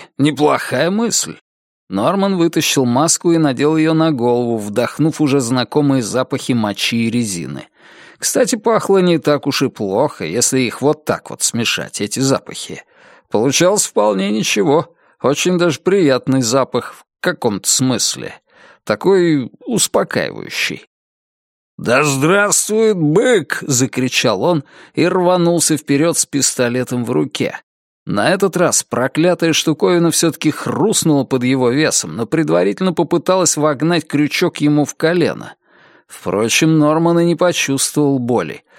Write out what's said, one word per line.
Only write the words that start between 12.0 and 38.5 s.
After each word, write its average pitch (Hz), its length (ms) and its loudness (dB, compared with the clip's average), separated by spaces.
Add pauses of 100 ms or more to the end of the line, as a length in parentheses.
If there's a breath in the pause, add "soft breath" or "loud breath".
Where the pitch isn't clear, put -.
эти 104 180 -6
запахи. - 640 -4 (480 soft breath)
Получался 165 580 2
вполне 208 400 0
ничего, 190 640 0 (300 soft breath)
очень 160 340 0
даже 170 220 0
приятный 135 640 2
запах 123 500 -2
в - 120 -20 (140)
каком-то 107 480 -4
смысле. - 680 -2 (480 soft breath)
Такой 160 680 2 (160)
успокаивающий. - 1200 -4 (880)
«Да 127 240 0
здравствует 202 920 2
бык!» — 180 640 2
закричал 123 840 -2
он 160 220 0 (300 loud breath)
и - 120 2
рванулся 175 680 2
вперед 147 400 0
с - 80 -2
пистолетом 123 800 -2
в 113 60 -6
руке. 139 500 -4 (440)
На 101 260 0
этот 190 260 0
раз 165 260 0
проклятая 156 720 0
штуковина 170 580 2
все-таки 156 400 0
хрустнула 151 720 0
под 123 220 -2
его 127 240 2
весом, 123 480 -2
но 117 80 -4
предварительно 175 640 0
попыталась 175 640 0
вогнать 151 500 0
крючок 147 520 0
ему 147 260 2
в - 120 -6
колено. 156 580 0 (520 soft breath)
Впрочем, 113 760 0
Норман 165 400 2
и 170 60 4
не 170 120 2
почувствовал 139 840 0
боли. 110 460 -2 (140 loud breath)